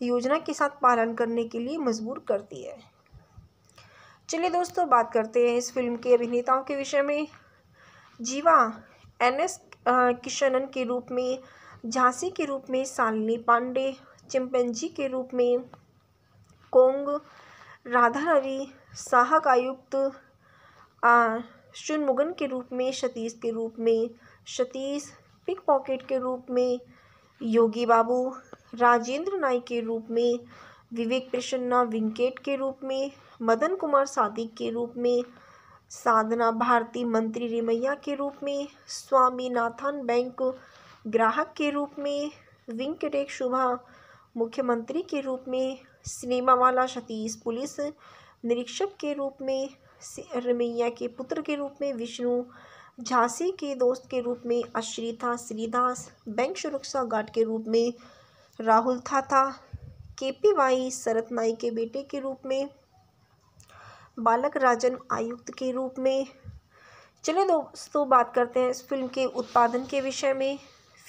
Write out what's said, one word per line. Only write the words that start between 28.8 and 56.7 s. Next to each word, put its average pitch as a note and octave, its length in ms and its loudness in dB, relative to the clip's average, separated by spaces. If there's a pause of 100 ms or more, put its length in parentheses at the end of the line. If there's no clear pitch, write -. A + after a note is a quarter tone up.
नाइक B3+ 260 0
के A#3+ 160 -2
रूप A3+ 300 -4
में A#3+ 280 2 (540)
विवेक A#3 380 -2
प्रसन्ना, B3 520 0
विंकेट A3+ 560 0
के C#4 180 -2
रूप C4+ 280 -4
में, C4+ 280 -4 (300)
मदन A#3 340 2
कुमार C#4+ 300 2
सादिक A3+ 480 -4
के A#3 160 -6
रूप A#3+ 260 -6
में, A#3+ 280 0 (640)
साधना A3+ 600 2
भारती A#3+ 540 0
मंत्री A3+ 420 -2
रिमैया A#3 480 0
के C#4+ 200 -6
रूप C#4 280 -4
में, C#4+ 260 -4 (180)
स्वामीनाथन B3+ 1200 0
बैंक B3+ 540 -2 (460)
ग्राहक A3+ 500 0
के D4 140 0
रूप C#4+ 280 -4
में, C#4+ 320 -4 (400)
वेंकटेश C#4 580 -4
शुभा B3+ 580 -2 (500)
मुख्यमंत्री A#3+ 640 -2
के D#4 180 -4
रूप C4 280 -6
में, C4 300 -2 (260)
सिनेमा B3 500 2
वाला B3+ 320 4
सतीश A3+ 500 -8
पुलिस B3 440 -6 (640)
निरीक्षक A#3+ 520 -4
के D4 160 -4
रूप C#4 300 -6
में, C4+ 280 -4 (300)
सि-, - 360 -14
रमैया A#3+ 520 0
के A#3+ 200 -6
पुत्र C#4+ 340 -6
के D4+ 120 -4
रूप C#4+ 260 -6
में, C#4+ 120 -2
विष्णु B3 520 -2 (560)
झांसी B3 500 0
के C#4+ 240 -6
दोस्त B3 360 0
के B3+ 100 -2
रूप A#3+ 260 -6
में, A#3+ 160 0 (140)
अश्रिता A#3 600 -4
श्रीदास A#3+ 760 -4 (160)
बैंक B3 280 -2
सुरक्षा C#4 460 -4